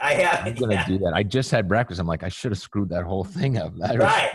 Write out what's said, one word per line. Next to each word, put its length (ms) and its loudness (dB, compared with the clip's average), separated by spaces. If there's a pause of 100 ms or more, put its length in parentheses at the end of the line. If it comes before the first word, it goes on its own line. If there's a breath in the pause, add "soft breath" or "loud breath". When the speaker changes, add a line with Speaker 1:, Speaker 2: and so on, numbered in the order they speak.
Speaker 1:
I 120 2
haven't 400 2
Speaker 2:
I'm 60 -6
gonna 160 2
Speaker 1:
yet. 120 0
Speaker 2:
do 120 2
that. 140 2
I 80 4
just 300 0
had 160 2
breakfast. 320 0
I'm 80 -2
like, 160 -2
"I 60 -6
should 220 -6
have 60 0
screwed 320 -4
that 140 -2
whole 200 -4
thing 360 -2
up." 180 -6
That 200 -2
was 60 6
Speaker 1:
Right. 320 2